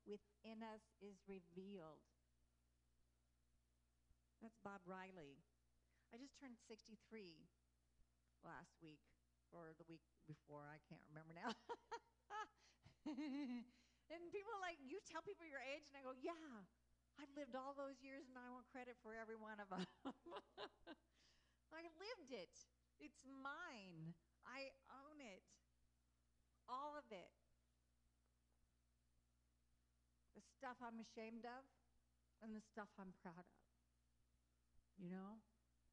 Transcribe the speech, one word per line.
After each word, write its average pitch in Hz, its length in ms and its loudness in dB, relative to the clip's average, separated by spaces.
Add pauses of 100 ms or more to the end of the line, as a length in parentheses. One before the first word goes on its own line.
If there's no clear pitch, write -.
within 220 560 0
us 220 160 0 (240)
is 202 240 -4
revealed. 175 720 0 (2500)
That's 226 240 -8
Bob 202 200 -2
Riley. 185 540 -4 (720)
I 233 60 -4
just 269 220 -8
turned 254 160 -6 (120)
sixty-three 208 760 -6 (1000)
last 165 380 -2
week, 151 200 -6 (500)
or 165 260 -4
the 170 100 -8
week 165 140 -2 (240)
before, 147 440 -2
I 151 80 -2 (100)
can't 165 220 -6
remember 160 240 -2
now. 208 180 8 (1500)
<laughs> 262 580 6 (420)
And 339 240 0
people 403 240 4
are 392 80 6
like, 339 240 6
you 349 160 2
tell 330 240 0
people 392 240 -2
your 269 80 2
age, 277 320 2
and 277 80 -6
I 277 80 -6
go, 262 80 2
"Yeah, 320 240 4 (800)
I've 277 160 -4
lived 269 240 2
all 269 160 2
those 277 240 2
years, 269 320 -4
and 254 80 -6
I 247 160 -4
want 247 160 -4
credit 247 320 -2
for 220 160 -2
every 220 160 0
one 214 240 -2
of 208 80 -2
'em." 185 160 4 (240)
<laughs> 262 80 2 (1600)
I 320 80 0 (160)
lived 381 320 0
it. 202 240 0 (480)
It's - 240 -8
mine. 262 880 0 (320)
I 269 240 0 (240)
own 285 240 -10
it. 202 240 -4 (1300)
All 285 240 4
of 277 160 -2
it. 185 240 -4 (3000)
The 208 40 -12 (120)
stuff 247 240 0
I'm 240 240 2
ashamed 226 480 0
of 262 160 -2 (760)
and 220 120 2
the 214 80 0
stuff 208 260 -2 (100)
I'm 190 120 -2 (120)
proud 175 200 -4
of. - 160 -18 (1400)
You 175 80 2
know? 196 320 -2 (500)